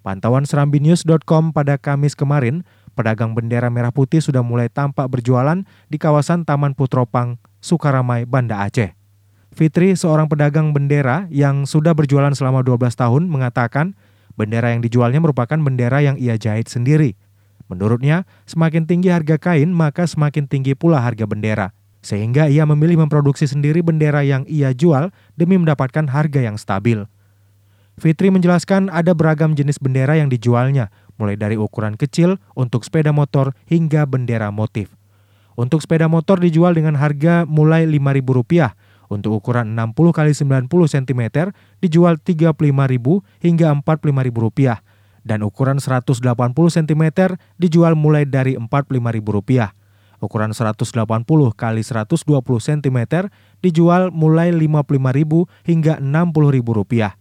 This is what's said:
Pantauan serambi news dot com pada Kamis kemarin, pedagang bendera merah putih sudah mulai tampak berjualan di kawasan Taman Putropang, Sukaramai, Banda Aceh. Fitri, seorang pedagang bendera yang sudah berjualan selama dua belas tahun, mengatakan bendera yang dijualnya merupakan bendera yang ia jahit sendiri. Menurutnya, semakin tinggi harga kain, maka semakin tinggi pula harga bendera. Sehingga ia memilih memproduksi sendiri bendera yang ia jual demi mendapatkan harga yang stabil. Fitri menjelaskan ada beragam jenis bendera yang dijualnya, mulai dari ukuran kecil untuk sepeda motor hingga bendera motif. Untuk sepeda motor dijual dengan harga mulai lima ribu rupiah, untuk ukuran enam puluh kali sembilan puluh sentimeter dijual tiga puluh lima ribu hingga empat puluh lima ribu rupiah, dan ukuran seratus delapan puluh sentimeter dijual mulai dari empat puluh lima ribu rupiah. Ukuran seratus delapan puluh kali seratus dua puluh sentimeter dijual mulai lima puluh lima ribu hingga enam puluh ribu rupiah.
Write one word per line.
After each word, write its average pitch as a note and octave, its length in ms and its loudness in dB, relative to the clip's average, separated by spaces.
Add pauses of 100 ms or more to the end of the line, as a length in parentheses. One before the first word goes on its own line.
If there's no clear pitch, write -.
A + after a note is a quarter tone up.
Pantauan A#2 480 -2
serambi C#3+ 320 0
news E3 240 2
dot D#3+ 240 2
com D#3+ 240 2
pada C#3+ 240 0
Kamis C#3+ 400 -2
kemarin, C#3+ 480 -2 (320)
pedagang A2 400 -2
bendera A#2+ 320 -2
merah A#2+ 240 -2
putih D3 320 0
sudah C3 160 0
mulai A#2+ 320 -2
tampak C#3+ 320 -4
berjualan B2+ 640 0 (240)
di D3+ 80 -6
kawasan D#3+ 480 0
Taman C#3+ 240 0
Putropang, B2 640 -2 (240)
Sukaramai, B2+ 640 0
Banda A#2+ 400 -2
Aceh. G2+ 320 -4 (560)
Fitri, E3+ 400 2
seorang D#3 400 0
pedagang D3+ 400 0
bendera C#3+ 560 0
yang C#3 400 0
sudah D#3+ 240 2
berjualan C#3+ 400 2
selama C3 320 0
dua B2 160 0
belas B2 160 -2
tahun, C3 320 0
mengatakan C#3 640 -2 (460)
bendera A2+ 320 -2
yang A#2 100 -2
dijualnya A#2+ 380 0
merupakan D3 400 0
bendera C3 420 0
yang C#3+ 160 0
ia A#2 220 -2
jahit G#2+ 320 -4
sendiri. C3+ 480 0 (480)
Menurutnya, A#2+ 580 -2 (220)
semakin D#3+ 400 0
tinggi F3+ 260 2
harga D#3+ 240 2
kain, F3 380 2
maka E3 320 0
semakin D3 400 -2
tinggi C3+ 320 -2
pula D#3+ 240 2
harga A2+ 240 -2
bendera. G#2 480 -4 (260)
Sehingga A#2+ 460 0
ia D3 180 4
memilih D#3 380 2
memproduksi D3 480 0
sendiri D3 320 0
bendera D3+ 400 0
yang C#3 240 0
ia C#3+ 260 0
jual D3+ 380 2 (240)
demi F3 240 2
mendapatkan D#3 480 0
harga C#3+ 340 0
yang A2 140 -2
stabil. G#2 480 -2 (960)
Fitri D#3+ 320 2
menjelaskan F#3+ 640 2
ada E3+ 160 0
beragam D#3 480 2
jenis C#3+ 240 -2
bendera C3 320 0
yang D3 160 0
dijualnya, A#2+ 640 0 (240)
mulai G#2 160 -2
dari G#2+ 240 -4
ukuran G#2+ 400 -6
kecil E3+ 400 0 (160)
untuk B2 320 -4
sepeda D3+ 240 0
motor C#3+ 560 0
hingga D#3 400 0
bendera A#2 480 -4
motif. G#2+ 400 -6 (640)
Untuk C3 240 -2
sepeda E3 240 0
motor E3 320 2
dijual E3+ 400 2
dengan D#3 160 0
harga D3+ 480 0
mulai D#3 480 2
lima C#3 240 0
ribu C3 240 0
rupiah, C#3 400 0 (320)
untuk G#2 320 -4
ukuran A#2 320 -4
enam A2+ 160 -4
puluh D#3+ 240 2
kali D3+ 160 2
sembilan C3+ 400 0
puluh F3 160 2
sentimeter C3+ 640 -2 (320)
dijual E3+ 400 2
tiga E3 320 0
puluh D3 160 0
lima C#3 160 2
ribu B2+ 400 0 (160)
hingga E3 320 2
empat D3+ 240 -2
puluh C#3+ 160 -2
lima C3+ 80 0
ribu A2+ 240 -2
rupiah, B2 320 0 (480)
dan G#2+ 160 -4
ukuran C3+ 400 -2
seratus B2+ 400 -2
delapan B2 320 0
puluh E3 160 2
sentimeter D#3+ 640 0 (240)
dijual E3 400 4
mulai D3+ 240 2
dari C3 320 0
empat C3 320 -4
puluh B2+ 160 -2
lima A#2 80 -2
ribu G#2+ 240 -4
rupiah. A2 400 0 (480)
Ukuran G#2+ 320 -4
seratus A2 400 -4
delapan A2+ 320 -2
puluh D3+ 240 4
kali A2+ 320 -4
seratus A2+ 400 -4
dua C#3 240 0
puluh A#2+ 160 -2
sentimeter D3 640 -2 (320)
dijual F3 560 2
mulai E3 400 2
lima D#3 320 0
puluh C3+ 160 0
lima C3 80 0
ribu D#3 400 0 (160)
hingga D#3+ 320 0
enam D#3 320 0
puluh D3 240 2
ribu A#2 240 0
rupiah. G#2 420 -2